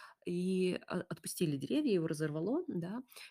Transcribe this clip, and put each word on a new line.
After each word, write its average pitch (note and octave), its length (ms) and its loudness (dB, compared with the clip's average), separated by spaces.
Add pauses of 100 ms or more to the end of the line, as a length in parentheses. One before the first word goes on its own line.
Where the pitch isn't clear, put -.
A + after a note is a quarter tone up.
(260)
И F3+ 640 2
о, F3+ 120 -2 (100)
отпустили D#3+ 480 0
деревья, B3 360 2
его E3 140 4
разорвало, D#3+ 600 0
да. G3 340 -4 (280)